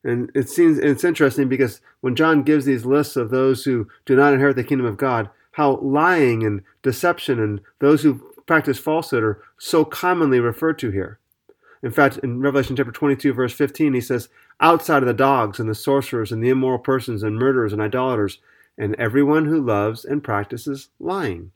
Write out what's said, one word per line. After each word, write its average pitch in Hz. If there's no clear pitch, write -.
And 123
it 127
seems, 165
it's 147
interesting 147
because 131
when 127
John 160
gives 147
these 127
lists 139
of 117
those 131
who 123
do 131
not 143
inherit 135
the 123
kingdom 131
of 104
God, 120
how 139
lying 139
and 101
deception 139
and 104
those 147
who 135
practice 151
falsehood 156
are 104
so 156
commonly 156
referred 135
to 117
here. 95
In 123
fact, 135
in 123
Revelation 135
chapter 120
twenty-two, 135
verse 123
fifteen, 143
he 127
says, 120
"Outside 156
of 123
the 123
dogs 123
and 110
the 107
sorcerers 123
and 113
the 123
immoral 131
persons 120
and 107
murderers 120
and 107
idolaters, 110
and 107
everyone 143
who 156
loves 110
and 143
practices 120
lying." 107